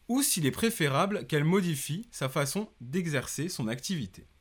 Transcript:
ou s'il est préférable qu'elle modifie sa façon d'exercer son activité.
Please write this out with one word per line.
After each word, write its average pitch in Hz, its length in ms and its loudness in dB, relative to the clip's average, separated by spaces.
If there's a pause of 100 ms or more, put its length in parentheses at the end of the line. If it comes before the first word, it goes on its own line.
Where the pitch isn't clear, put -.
ou 254 140 2
s'il 175 240 2
est 127 60 6
préférable 180 720 2
qu'elle 151 200 2
modifie 175 640 2
sa 135 180 -4
façon 156 400 -2 (100)
d'exercer 147 680 -2
son 127 180 -4
activité. 127 600 -6 (140)